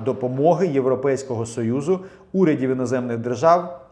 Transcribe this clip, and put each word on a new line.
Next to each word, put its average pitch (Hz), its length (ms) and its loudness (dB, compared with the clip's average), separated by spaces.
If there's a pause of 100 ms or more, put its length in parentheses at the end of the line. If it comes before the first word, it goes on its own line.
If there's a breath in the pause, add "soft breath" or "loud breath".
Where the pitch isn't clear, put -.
допомоги 139 600 0
Європейського 127 760 0
Союзу, 131 540 -2 (340 loud breath)
урядів 151 360 2
іноземних 123 480 -2
держав 156 640 2 (100)